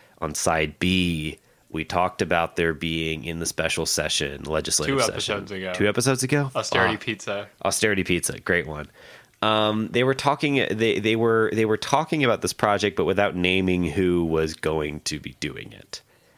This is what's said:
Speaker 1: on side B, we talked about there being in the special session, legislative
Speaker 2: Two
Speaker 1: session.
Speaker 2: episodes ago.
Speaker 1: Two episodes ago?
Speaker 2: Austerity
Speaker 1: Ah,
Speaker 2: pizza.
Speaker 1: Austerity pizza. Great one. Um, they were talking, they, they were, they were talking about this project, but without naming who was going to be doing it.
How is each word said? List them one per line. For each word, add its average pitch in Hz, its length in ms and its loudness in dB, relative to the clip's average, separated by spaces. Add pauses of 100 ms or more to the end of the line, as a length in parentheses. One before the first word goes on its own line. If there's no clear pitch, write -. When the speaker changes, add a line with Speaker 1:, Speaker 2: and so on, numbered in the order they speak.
(180)
Speaker 1:
on 78 160 -6
side 80 440 0
B, 87 600 0 (300)
we 80 160 -6
talked 90 380 -2
about 82 340 0
there 82 160 2
being 80 520 -4
in 82 140 -8
the 85 80 -6
special 80 380 -2
session, 73 600 -2
legislative 78 520 -2
Speaker 2:
Two 131 60 2
Speaker 1:
session. 107 120 0 (220)
Speaker 2:
episodes 95 160 -10
ago. 92 220 -6
Speaker 1:
Two 101 140 2
episodes 123 340 2
ago? 139 340 0
Speaker 2:
Austerity 113 420 2
Speaker 1:
Ah, - 60 -16
Speaker 2:
pizza. 104 440 -6 (160)
Speaker 1:
Austerity 98 380 2
pizza. - 380 0
Great 87 260 0
one. 76 220 -8 (540)
Um, 107 460 2
they 117 140 2
were 131 120 2
talking, 143 560 0
they, 110 280 2
they 107 180 2
were, 113 360 2
they 110 140 2
were 110 100 2
talking 151 480 0
about 110 160 2
this - 140 -2
project, 101 420 2
but 90 80 2
without 92 320 2
naming 90 480 2
who 87 400 2
was 80 300 0
going 78 460 -4
to 76 200 -6
be - 180 -14
doing - 340 -10
it. - 280 -16 (380)